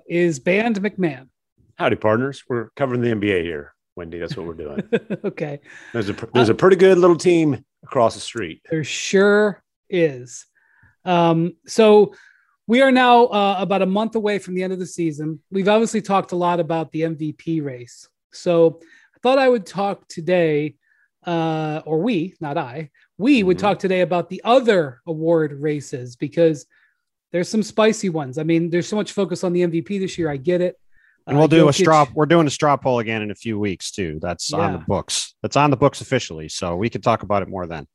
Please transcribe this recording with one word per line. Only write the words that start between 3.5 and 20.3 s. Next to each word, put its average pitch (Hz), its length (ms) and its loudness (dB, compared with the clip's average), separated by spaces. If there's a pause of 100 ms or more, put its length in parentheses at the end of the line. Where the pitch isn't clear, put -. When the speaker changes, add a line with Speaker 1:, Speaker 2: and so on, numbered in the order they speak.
Speaker 2:
Wendy. 85 220 -12
That's 85 180 -10
what 87 100 -12
we're 85 80 -12
doing. 80 280 -10 (220)
Speaker 1:
<laughs> - 200 -10
Okay. 151 360 -10 (340)
Speaker 2:
There's 104 160 -4
a - 40 -8
pr-, - 200 -12
there's 120 160 4
Speaker 1:
Uh, 110 40 2
Speaker 2:
a - 20 -2
pretty 190 200 6
good 190 220 6
little 175 180 6
team 160 480 2 (180)
across 117 320 0
the - 60 -16
street. 85 480 -10
Speaker 1:
There 160 160 -4
sure 202 800 0 (260)
is. 139 560 -4 (600)
Um, 170 480 2 (120)
so 208 460 6 (540)
we 240 160 2
are 269 100 4
now, 247 340 6
uh, 202 320 0
about 190 220 -2
a 190 60 2
month 214 300 -2
away 208 220 -2
from 180 160 -10
the 185 100 -4
end 185 100 -6
of 180 60 -8
the 180 60 -8
season. 156 540 -6 (100)
We've 190 180 0
obviously 214 340 2
talked 190 300 -2
a 180 40 -4
lot 175 240 0
about 160 300 -4
the 160 140 -4
M 165 120 -4
V 151 160 -6
P 160 300 -6
race. 123 440 -14 (260)
So 170 480 2 (360)
I - 60 -20
thought 262 160 4
I 269 100 4
would 240 160 2
talk 196 440 -6
today, 156 680 0 (520)